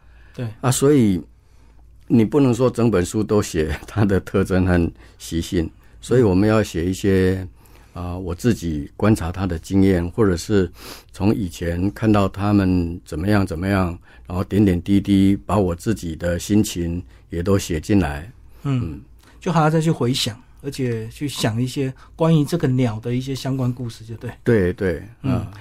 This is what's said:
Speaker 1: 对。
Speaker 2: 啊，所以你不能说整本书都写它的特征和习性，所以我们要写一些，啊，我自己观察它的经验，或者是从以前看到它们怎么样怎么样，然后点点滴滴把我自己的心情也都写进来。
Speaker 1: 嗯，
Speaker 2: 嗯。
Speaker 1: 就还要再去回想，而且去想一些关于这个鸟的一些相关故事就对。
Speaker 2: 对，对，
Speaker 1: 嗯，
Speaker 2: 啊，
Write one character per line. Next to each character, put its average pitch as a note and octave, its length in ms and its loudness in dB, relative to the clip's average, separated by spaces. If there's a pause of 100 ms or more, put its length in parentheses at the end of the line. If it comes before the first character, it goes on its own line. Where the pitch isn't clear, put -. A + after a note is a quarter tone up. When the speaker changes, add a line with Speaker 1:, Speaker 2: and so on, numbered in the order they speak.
(360)
Speaker 1:
对。 A#2+ 120 -8 (140)
Speaker 2:
啊， B2+ 80 2
所 C3+ 240 4
以 G#2 280 4 (840)
你 A2+ 180 4
不 D3 140 2
能 C3 140 4
说 A#2+ 160 2
整 A#2 220 2
本 F2+ 140 2
书 G#2+ 180 -2
都 G#2 180 2
写 D#2+ 460 -2
它 G2+ 160 -2
的 G2 160 2
特 F#2+ 240 0
征 F#2 220 2
和 F2 260 2 (260)
习 - 220 -6
性， E2+ 300 -2 (320)
所 A#2+ 180 2
以 - 20 6
我 G2 140 4
们 G2+ 120 4
要 A2 140 4
写 E2+ 240 -4
一 F#2 80 0
些， F#2 540 0 (460)
啊， F2 220 -8
我 F2+ 200 -8
自 A#2 180 2
己 D#2 440 -4
观 G#2+ 180 4
察 F2 160 -4
它 F#2 160 -4
的 F2 100 -4
经 F#2+ 260 0
验， F2+ 280 2
或 A#2 140 0
者 F#2 100 2
是 F#2+ 340 0 (420)
从 G2+ 220 0
以 G2+ 140 -2
前 F2 440 -4
看 A2 200 0
到 G#2 160 4
它 G2+ 260 -2
们 F2+ 520 2
怎 D2+ 140 -10
么 F2+ 80 -4
样 G#2 180 2
怎 E2 120 -6
么 F#2 100 -4
样， F2+ 300 0 (300)
然 F2+ 100 -6
后 F#2+ 60 -2
点 G2 200 2
点 F2+ 180 4
滴 G2+ 180 2
滴 G2 360 4 (100)
把 F2+ 120 0
我 F#2 160 2
自 G2+ 220 -4
己 E2 200 -8
的 F2 220 -2
心 G#2 260 2
情 F2 380 -4 (280)
也 E2+ 120 -4
都 G2 160 2
写 E2+ 220 -4
进 G2+ 200 2
来。 D2+ 300 -4 (340)
Speaker 1:
嗯， C3+ 200 -2
Speaker 2:
嗯。 D#2+ 180 -10 (380)
Speaker 1:
就 F#3 120 -4
还 D#3+ 100 2
要 D3+ 80 4
再 D#3+ 100 2
去 D#3+ 120 2
回 B2 220 0
想， A#2+ 240 -4 (240)
而 C#3 100 -8
且 A#2 380 -4
去 D3 180 -8
想 A#2+ 340 -2
一 B2+ 60 -2
些 C3 260 -4 (220)
关 E3 220 4
于 D3 80 4
这 E3+ 120 -2
个 D#3 100 0
鸟 B2+ 320 0
的 A#2+ 140 -4
一 B2+ 80 -2
些 C3+ 140 -6
相 C3 200 -4
关 B2+ 160 -2
故 B2 180 -10
事 - 140 -14
就 A2+ 120 -14
对。 A2+ 160 -12 (120)
Speaker 2:
对， G2+ 300 4
对， F#2 300 -2 (180)
Speaker 1:
嗯， C3+ 120 0
Speaker 2:
啊， A2 280 -4